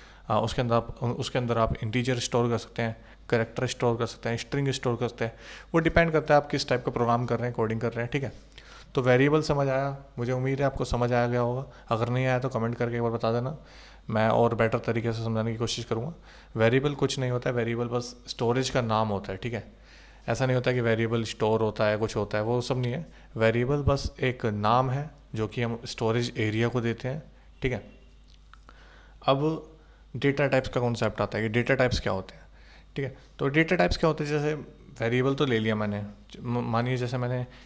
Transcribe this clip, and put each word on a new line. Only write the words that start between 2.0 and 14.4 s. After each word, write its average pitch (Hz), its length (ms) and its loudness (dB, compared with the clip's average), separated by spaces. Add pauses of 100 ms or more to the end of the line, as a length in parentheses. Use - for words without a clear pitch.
स्टोर 120 300 2
कर 113 80 2
सकते - 240 -6
हैं, 113 160 -2 (320)
कैरेक्टर 120 380 0
स्टोर 120 300 0
कर 117 80 -2
सकते - 240 -6
हैं, 117 80 -2
स्ट्रिंग 139 320 -2
स्टोर 127 260 -2
कर 120 120 -2
सकते - 180 -4
हैं। 113 80 -4 (400)
वो 170 60 4
डिपेंड 165 320 2
करता 151 220 2
है 147 80 8
आप 143 80 -6
किस - 200 -2
टाइप 123 160 0
का 139 60 -2
प्रोग्राम 120 340 2
कर 120 100 -2
रहे 113 100 -2
हैं, 120 100 -4
कोडिंग 113 260 0
कर 117 100 -2
रहे 117 120 -6
हैं, 120 80 -6
ठीक 139 120 -2
है। 110 100 -6 (640)
तो 139 60 2
वेरिएबल 135 400 6
समझ 143 260 0
आया, 139 300 -2 (220)
मुझे 120 120 -2
उम्मीद 131 280 -2
है 143 60 2
आपको 131 200 0
समझ 123 280 0
आ 120 140 4
गया 123 120 0
होगा। 123 260 -2 (240)
अगर 117 200 0
नहीं 127 160 0
आया 127 140 2
तो 127 100 -2
कमेंट 117 260 -2
करके 117 200 -2
एक 117 60 -2
बार 117 100 0
बता 113 200 0
देना, 123 260 -2 (520)
मैं 110 200 2
और 117 260 4